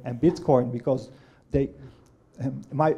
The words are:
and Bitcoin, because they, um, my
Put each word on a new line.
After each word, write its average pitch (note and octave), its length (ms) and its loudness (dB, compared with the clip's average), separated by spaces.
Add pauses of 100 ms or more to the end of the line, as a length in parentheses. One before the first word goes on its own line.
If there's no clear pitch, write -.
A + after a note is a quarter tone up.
and A#2+ 160 -8
Bitcoin, C#3 500 4
because B2 380 -2 (400)
they, C#3 200 0 (760)
um, C3 180 -6 (100)
my D#3 260 2